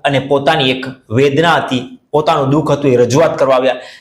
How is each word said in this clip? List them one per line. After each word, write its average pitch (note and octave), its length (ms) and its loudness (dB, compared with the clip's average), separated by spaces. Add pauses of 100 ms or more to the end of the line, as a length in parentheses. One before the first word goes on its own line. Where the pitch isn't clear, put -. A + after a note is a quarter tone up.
અને C#3 160 -2
પોતાની C#3 540 0
એક - 120 -10 (300)
વેદના C#3+ 440 2
હતી, B2+ 220 -4 (300)
પોતાનું D3+ 400 0
દુઃખ D3+ 200 0
હતું, C#3 200 0
એ B2 40 4
રજૂઆત C3 400 2
કરવા C3+ 200 2
આવ્યા. C3 260 0 (180)